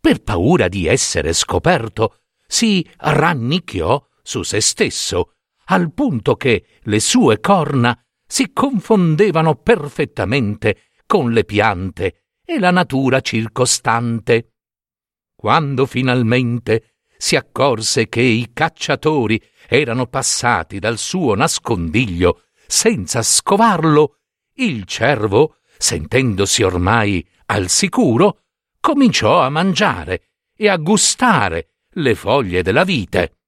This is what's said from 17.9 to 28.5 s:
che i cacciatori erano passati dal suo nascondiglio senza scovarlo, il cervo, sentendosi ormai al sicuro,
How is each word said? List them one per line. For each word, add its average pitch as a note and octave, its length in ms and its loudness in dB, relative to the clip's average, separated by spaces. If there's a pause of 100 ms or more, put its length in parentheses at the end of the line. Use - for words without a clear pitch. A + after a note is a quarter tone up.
che A#2 140 -2
i A#2+ 320 0
cacciatori C#3+ 840 -2 (300)
erano B2 380 0
passati A#2+ 720 -2
dal A2 180 -4
suo D3+ 380 -2
nascondiglio F2+ 1120 -2 (220)
senza C3 540 0
scovarlo, D#3+ 1000 2 (340)
il D#3 300 -4
cervo, A2+ 680 0 (280)
sentendosi G2+ 840 0
ormai F#2 600 0 (220)
al G2+ 220 -2
sicuro, F3+ 800 0 (340)